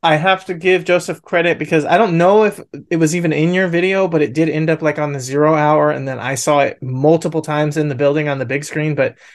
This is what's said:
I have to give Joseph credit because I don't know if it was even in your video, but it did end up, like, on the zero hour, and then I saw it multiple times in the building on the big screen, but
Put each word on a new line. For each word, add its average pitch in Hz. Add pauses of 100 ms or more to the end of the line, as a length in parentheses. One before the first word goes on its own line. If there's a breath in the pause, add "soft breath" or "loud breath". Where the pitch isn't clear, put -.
I 160
have 185
to 185
give 175
Joseph 180
credit 170
because 156
I 175
don't 185
know 196
if 208 (280)
it 170
was 160
even 170
in 156
your 185
video, 185
but 165
it 117
did 160
end 156
up, 160
like, 151
on 147
the 139
zero 143
hour, 151
and 135
then 131
I 127
saw 143
it -
multiple 156
times 151
in 151
the 139
building 143
on 139
the 127
big 139
screen, 151
but 135 (180 soft breath)